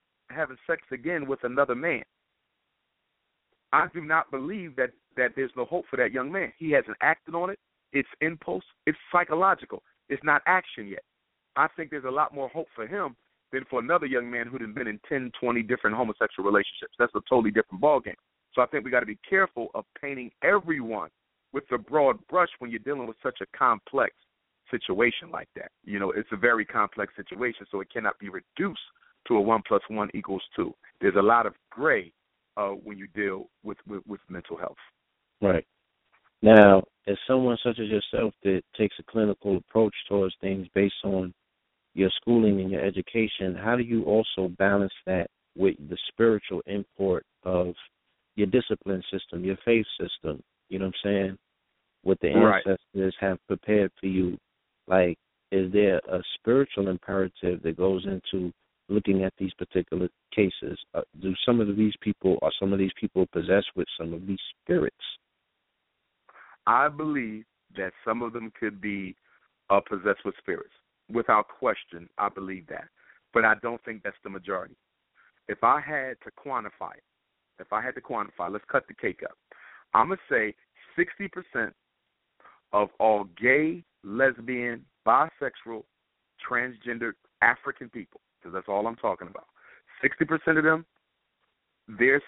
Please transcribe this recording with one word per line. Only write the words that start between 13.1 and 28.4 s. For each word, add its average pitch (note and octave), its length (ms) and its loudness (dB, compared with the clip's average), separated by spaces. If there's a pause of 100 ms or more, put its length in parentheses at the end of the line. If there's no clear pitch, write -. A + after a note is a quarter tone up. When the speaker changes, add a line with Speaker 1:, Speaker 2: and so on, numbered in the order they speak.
Speaker 1:
than C3 180 -6
for B2 100 -2
another D3+ 260 0
young A#2+ 240 -2
man A#2+ 160 -6
who'd A#2+ 280 -10
been A#2+ 140 -6
in G#2 200 -8
ten, C3 220 -4 (100)
twenty A#2+ 220 0
different A2 340 -2
homosexual A2 520 -2
relationships. - 500 0
That's A#2+ 160 2
a G#2 140 -4
totally A#2 220 4
different G#2 320 0
ballgame. C#3 320 2 (400)
So B2+ 80 2
I B2 40 0
think C3 180 -6
we B2+ 60 -10
gotta B2 160 0
be G#2 120 -10 (100)
careful F#3+ 460 0
of G#2 100 -8 (160)
painting C3+ 300 -10 (120)
everyone C#3 680 0 (420)
with C#3 180 -6
the B2 80 0
broad B2+ 400 2 (100)
brush F3 200 2 (100)
when B2 120 -10
you're A2+ 100 -8
dealing C3 260 -8
with A2 160 -12
such C3 180 -6
a - 160 -14
complex A#2+ 580 0 (560)
situation G#2+ 600 -2
like - 240 -12
that. - 160 -14 (140)
You G#2 140 -6
know, G2 120 -2
it's G#2+ 220 -4
a G#2+ 40 -6
very A2 280 2
complex G#2 520 -4
situation, G#2 540 -8
so G2 100 -6
it G2 120 -10
cannot G#2+ 260 -4
be G2+ 100 -14
reduced D#3 520 -8 (480)